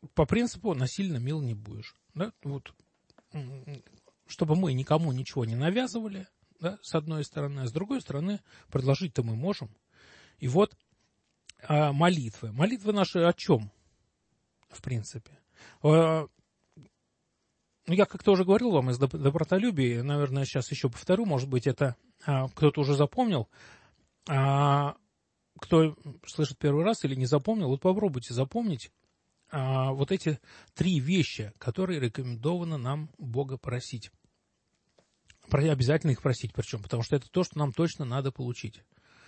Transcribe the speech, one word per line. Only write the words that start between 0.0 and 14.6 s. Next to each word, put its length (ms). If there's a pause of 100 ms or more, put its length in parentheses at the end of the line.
по 100
принципу 480
«насильно 440
мил 240
не 120
будешь». 420 (200)
Да? 160 (100)
Вот, 320 (600)
м, 500 (420)
чтобы 300
мы 180
никому 380
ничего 340
не 100
навязывали, 720 (320)
да, 220
с 140
одной 280
стороны, 380
а 60
с 40
другой 300
стороны, 400 (300)
предложить-то 520
мы 120
можем. 340 (720)
И 80
вот, 280 (920)
а, 260
молитвы. 580
Молитвы 420
наши 260
о 140
чем, 380 (960)